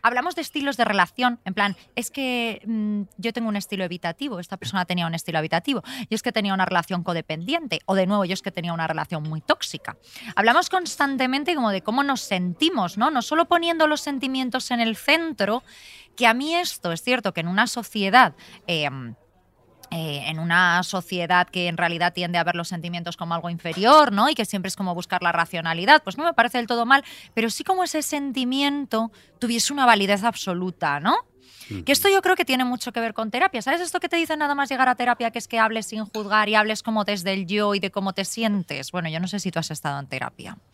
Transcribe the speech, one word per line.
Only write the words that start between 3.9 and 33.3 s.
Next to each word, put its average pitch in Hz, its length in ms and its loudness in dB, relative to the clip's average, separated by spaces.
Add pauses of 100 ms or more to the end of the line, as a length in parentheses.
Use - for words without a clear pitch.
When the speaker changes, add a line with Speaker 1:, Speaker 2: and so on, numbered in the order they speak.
Speaker 1:
esta 180 180 -10
persona 185 280 -2
tenía 175 220 -2
un 165 80 -4
estilo 160 240 -2
evitativo, 170 420 0 (260)
yo - 80 -4
es 214 60 -4
que 240 100 -2
tenía 202 220 0
una 190 120 2
relación 175 380 0
codependiente, 175 840 -4
o 190 80 2
de 190 100 4
nuevo, 202 200 2
yo 180 100 -2
es - 80 -10
que 190 80 -6
tenía 170 220 -6
una 165 120 -2
relación 156 380 -4
muy 156 180 -6
tóxica. - 560 -4 (380)
Hablamos 233 340 4
constantemente 277 880 0
como 233 160 2
de 190 100 -2
cómo 247 220 0
nos 277 180 0
sentimos, 190 800 0
¿no? 262 100 4
No 269 140 0
solo 330 220 2
poniendo 339 420 2
los 302 140 0
sentimientos 262 680 -4
en 240 120 0
el 226 140 2
centro, 277 680 0 (520)
que 240 120 2
a 226 80 6
mí 294 180 -2
esto 339 380 -2
es 165 100 -4
cierto 247 320 0
que 165 80 -6
en 165 60 -4
una 196 180 4
sociedad, 208 720 4 (320)
em, 135 480 -4 (760)
eh, 160 380 -6
en 160 100 -6
una 170 420 4
sociedad 180 680 0
que 175 200 -4
en 165 100 -4
realidad 170 340 0
tiende 175 280 -2
a 170 40 2
ver 170 120 0
los 170 120 -6
sentimientos 170 500 -8
como 170 180 -6
algo 170 160 -6
inferior, 202 600 6
¿no? 208 180 2
Y 311 60 0
que 226 80 -2
siempre 190 240 -6
es 185 80 -6
como 180 200 -4
buscar 180 260 -4
la 175 100 2
racionalidad, 170 720 4
pues 180 140 -8
no 294 60 -4
me 339 100 0
parece 240 240 2
del 233 80 -2
todo 233 220 0
mal, 269 160 6 (320)
pero 226 160 0
sí - 120 -8
como 370 200 0
ese 311 180 -2
sentimiento 269 1080 -2 (280)
tuviese 233 320 0
una 277 140 2
validez 202 380 4
absoluta, 180 760 -2
¿no? 220 160 2 (540)
Speaker 2:
Ujú. - 160 -8
Speaker 1:
Que 269 60 0
esto 285 180 4
yo 392 140 4
creo 370 120 4
que 349 100 -2
tiene 254 200 0
mucho 247 260 -6
que - 80 -6
ver 226 140 -4
con 220 160 -4
terapia. 262 320 0